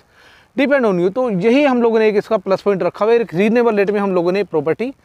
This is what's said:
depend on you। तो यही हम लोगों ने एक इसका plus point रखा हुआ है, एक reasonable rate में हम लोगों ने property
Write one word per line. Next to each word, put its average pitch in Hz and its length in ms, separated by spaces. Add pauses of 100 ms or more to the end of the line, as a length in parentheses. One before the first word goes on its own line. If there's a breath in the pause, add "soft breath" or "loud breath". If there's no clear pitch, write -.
(600 soft breath)
depend 262 320
on 175 120
you। 185 100
तो 254 160
यही 226 340
हम 254 180
लोगों 226 180
ने 220 80
एक 214 100
इसका 214 200
plus 202 240
point 196 220
रखा 175 220
हुआ 226 80
है, 240 60
एक 202 140
reasonable 220 420
rate 202 160
में 208 80
हम 202 160
लोगों 175 160
ने 202 120
property 160 500 (120)